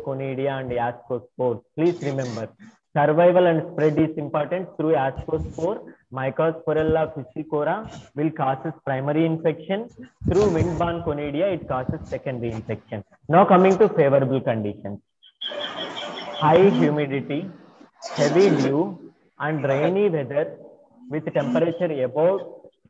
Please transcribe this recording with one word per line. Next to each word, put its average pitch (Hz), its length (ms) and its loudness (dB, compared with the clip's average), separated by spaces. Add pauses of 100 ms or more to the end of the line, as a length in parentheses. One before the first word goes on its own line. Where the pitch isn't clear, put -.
conidia 135 560 -4
and 131 120 -8
ascospores. 120 880 -4 (160)
Please 170 260 2
remember, 123 460 -6 (440)
survival 170 520 6
and 160 260 2
spread 151 260 2
is 156 200 0
important. 151 580 -4
Through 160 200 2
ascospore, 156 1000 -4 (180)
Mycosporella 156 1000 0
fusicora 156 760 -6 (260)
will 151 160 0
causes 143 420 -4 (120)
primary 143 400 0
infection. 165 600 -2 (380)
Through 196 240 4
wind-borne 165 540 0
conidia, 147 500 -2
it 156 160 -6
causes 135 400 -4
secondary 123 420 -6
infection. 110 500 -8 (280)
Now 175 160 6
coming 190 320 6
to 214 100 6
favorable 139 540 2
conditions. 104 580 -4 (1400)
High 170 300 6
humidity, 147 800 0 (640)
heavy 156 360 4 (120)
dew, 151 500 -2 (280)
and 147 240 -2
rainy 160 440 2
weather 151 500 -2 (520)
with 156 240 -6
temperature 156 720 0
above 156 380 0 (480)